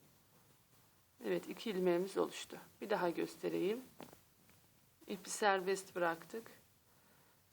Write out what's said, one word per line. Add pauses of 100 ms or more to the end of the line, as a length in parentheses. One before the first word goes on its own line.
(1200)
Evet,
iki
ilmeğimiz
oluştu. (220)
Bir
daha
göstereyim. (1300)
İpi
serbest
bıraktık. (1040)